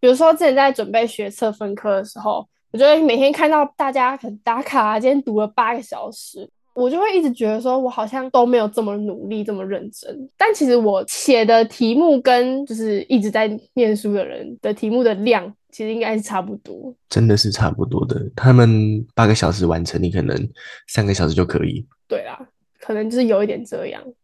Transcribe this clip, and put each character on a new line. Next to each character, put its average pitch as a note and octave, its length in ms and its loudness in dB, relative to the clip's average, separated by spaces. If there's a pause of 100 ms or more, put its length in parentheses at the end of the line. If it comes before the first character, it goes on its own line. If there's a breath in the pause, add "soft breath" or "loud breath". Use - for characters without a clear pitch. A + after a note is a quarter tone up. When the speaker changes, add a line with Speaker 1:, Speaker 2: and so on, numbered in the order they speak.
Speaker 1:
比 B3+ 80 4
如 B3+ 60 6
说 D#4+ 180 4
之 D#4+ 60 2
前 D#4 160 2
在 C#4 180 4
准 G#3+ 180 -6
备 A3+ 160 0
学 G#3+ 220 -8
测 G#3+ 240 -4
分 G#3 220 -8
科 G#3 220 -2
的 G3 80 -4
时 G#3+ 140 -18
候， G#3 300 -6 (240)
我 A3 60 -8
就 C4+ 80 6
会 D#4 160 6
每 B3+ 140 4
天 C4+ 160 4
看 D4+ 180 2
到 D4 260 2
大 C#4 160 -2
家 C4 240 -2
可 B3+ 120 -14
能 G#3 160 -14
打 A#3 180 -2
卡 A3 300 0
啊， G#3+ 80 -2
今 B3+ 80 0
天 C#4+ 140 2
读 G#3+ 180 -2
了 G#3+ 80 -2
八 A3+ 260 -2
个 B3+ 80 -8
小 - 300 -12
时， - 360 -18 (240)
我 B3 160 0
就 D4+ 100 -2
会 G4 200 0
一 - 20 2
直 D4+ 120 0
觉 A#3+ 140 -4
得 G#3+ 140 -2
说 B3+ 180 -2
我 B3+ 120 -2
好 A3 160 -6
像 C4 240 -8
都 B3 160 4
没 B3 100 2
有 A3 120 2
这 G#3+ 120 -6
么 G#3 160 -4
努 G#3 320 -8
力， G#3 160 -6
这 G#3+ 80 -8
么 F#3+ 140 -8
认 G3 240 -10
真。 - 260 -16 (220)
但 G#4+ 160 2
其 D#4+ 100 0
实 B3 120 4
我 G#3 320 2
写 A#3 360 2
的 A3+ 200 6
题 A3+ 300 -2
目 D4+ 240 4
跟 B3+ 460 2
就 A#3+ 100 -12
是 A3 280 -4
一 B3+ 180 2
直 G#3 100 -2
在 G#3+ 240 -2 (200)
念 A3 200 2
书 G#3 200 -4
的 G3 100 -2
人 - 380 -12
的 G#3+ 100 -2
题 G#3+ 160 -6
目 A#3+ 160 0
的 A3+ 120 4
量 G#3 360 0 (180)
其 - 140 -12
实 A3 80 -6
应 A3+ 80 -4
该 A3 160 -2
是 A3 60 -4
差 G#3 180 -6
不 G3 160 -10
多。 G#3+ 380 -16 (140)
Speaker 2:
真 - 180 2
的 G#2 100 6
是 G#2+ 140 0
差 - 200 -2
不 - 140 -4
多 - 220 -2
的， A#2+ 140 -4 (140)
他 C3 180 6
们 A2 520 4 (100)
八 A2+ 120 4
个 G#2+ 80 6
小 E2+ 160 0
时 G2 140 -2
完 E2 180 0
成， - 200 -4
你 F2 80 0
可 F#2 100 -2
能 - 160 -2 (520 loud breath)
三 A2 160 -2
个 G2+ 100 0
小 F2 120 0
时 D#2+ 60 0
就 F2 140 2
可 - 180 -2
以。 E2+ 220 -6 (200)
Speaker 1:
对 - 180 -8
啦， - 140 -16 (420)
可 - 120 -10
能 G#3+ 160 -4
就 A#3 80 -4
是 B3+ 80 2
有 G#3 180 2
一 G#3 40 -2
点 A#3 180 -6
这 - 220 -10
样。 - 160 -14 (220)